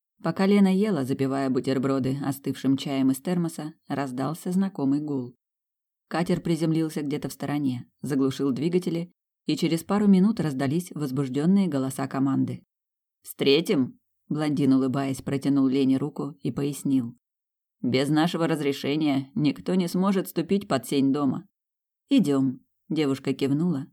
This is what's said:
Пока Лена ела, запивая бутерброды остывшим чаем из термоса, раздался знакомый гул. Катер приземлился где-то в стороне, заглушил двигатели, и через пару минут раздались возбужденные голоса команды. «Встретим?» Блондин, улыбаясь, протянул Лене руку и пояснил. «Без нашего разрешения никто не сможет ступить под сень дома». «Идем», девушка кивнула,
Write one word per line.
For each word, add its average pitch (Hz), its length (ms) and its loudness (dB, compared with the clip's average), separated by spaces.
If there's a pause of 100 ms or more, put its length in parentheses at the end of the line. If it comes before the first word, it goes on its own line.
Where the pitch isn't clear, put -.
(240)
Пока 165 220 0
Лена 196 280 6
ела, 190 300 2
запивая 135 460 -2
бутерброды 131 720 0
остывшим 135 540 -2
чаем 135 340 0
из 131 60 0
термоса, 170 560 -4 (160)
раздался 139 640 -4
знакомый 147 480 0
гул. 139 340 -6 (720)
Катер 175 320 0
приземлился 160 640 0
где-то 147 260 -4
в 131 60 -8
стороне, 139 520 -4 (160)
заглушил 135 500 0
двигатели, 170 600 -2 (340)
и 156 120 -2
через 165 260 0
пару 208 240 0
минут 196 320 6
раздались 151 540 -2
возбужденные 143 720 0
голоса 135 400 -4
команды. 135 560 -2 (580)
«Встретим?» 143 800 2 (300)
Блондин, 143 440 2
улыбаясь, 135 480 0
протянул 139 460 0
Лене 131 300 2
руку 147 440 -6
и 143 100 -4
пояснил. 135 640 -2 (640)
«Без 131 280 0
нашего 165 380 2
разрешения 143 880 -2
никто 147 400 0
не 185 120 2
сможет 190 400 0
ступить 196 400 -2
под - 180 -2
сень 139 280 2
дома». 143 340 -2 (600)
«Идем», 139 520 2 (280)
девушка 143 440 -2
кивнула, 143 580 0